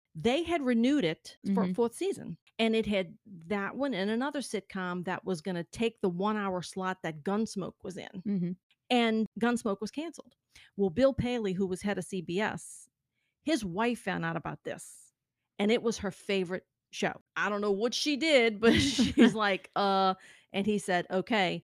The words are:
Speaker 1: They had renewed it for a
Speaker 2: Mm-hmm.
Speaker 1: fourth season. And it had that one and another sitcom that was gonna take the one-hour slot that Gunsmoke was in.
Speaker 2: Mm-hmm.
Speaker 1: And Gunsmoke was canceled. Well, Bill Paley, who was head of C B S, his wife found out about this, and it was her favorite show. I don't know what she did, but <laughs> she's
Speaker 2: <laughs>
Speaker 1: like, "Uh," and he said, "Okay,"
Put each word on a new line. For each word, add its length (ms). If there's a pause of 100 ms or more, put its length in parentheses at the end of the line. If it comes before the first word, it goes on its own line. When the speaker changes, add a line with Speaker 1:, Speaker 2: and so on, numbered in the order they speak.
(160)
Speaker 1:
They 280
had 220
renewed 380
it 340 (160)
for 80
a 40
Speaker 2:
Mm-hmm. 80
Speaker 1:
fourth 220
season. 420 (220)
And 160
it 100
had 300 (320)
that 280
one 200
and 160
another 300
sitcom 640
that 200
was 160
gonna 300
take 280
the 100
one-hour 520
slot 400
that 220
Gunsmoke 500 (100)
was 140
in. 280
Speaker 2:
Mm-hmm. 260 (400)
Speaker 1:
And 340 (140)
Gunsmoke 420
was 80
canceled. 460 (420)
Well, 140
Bill 220
Paley, 400
who 120
was 160
head 160
of 60
C 180
B 180
S, 480 (560)
his 220
wife 340
found 240
out 140
about 260
this, 480 (460)
and 140
it 100
was 180
her 120
favorite 520 (280)
show. 220 (220)
I 140
don't 120
know 100
what 240
she 200
did, 460
but 120
<laughs> 60
she's 540
Speaker 2:
<laughs> 0
Speaker 1:
like, 420
"Uh," 380 (400)
and 140
he 100
said, 320
"Okay," 580